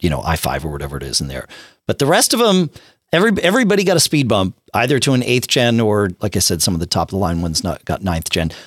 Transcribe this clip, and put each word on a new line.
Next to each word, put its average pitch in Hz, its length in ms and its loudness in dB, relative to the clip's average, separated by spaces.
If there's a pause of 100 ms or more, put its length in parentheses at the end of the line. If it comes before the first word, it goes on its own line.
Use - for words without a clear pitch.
you 87 100 0
know, 64 140 -4
i 80 120 -2
five 69 280 -4
or 78 60 -6
whatever 71 260 -10
it 67 60 -10
is 67 180 -4
in 73 80 -6
there. 65 180 -10 (400)
But 117 120 -4
the 139 80 0
rest 196 280 2
of 226 60 2
'em, 185 300 2 (420)
every-, 190 300 2
everybody 202 420 2
got 185 120 2
a - 40 2
speed 143 280 0
bump, 98 260 0 (200)
either 127 260 2
to 135 140 0
an 127 80 2
eighth 123 260 0
gen 120 320 2
or, 104 300 2 (100)
like 104 160 -2
I 95 40 0
said, 87 220 0
some 98 120 0
of 82 60 -2
the 85 60 -4
top 85 220 -2
of - 40 -12
the 98 40 -2
line 85 260 0
ones 82 220 -2
not, 82 220 -6
got 80 160 -4
ninth 85 280 -2
gen. 82 200 0 (160)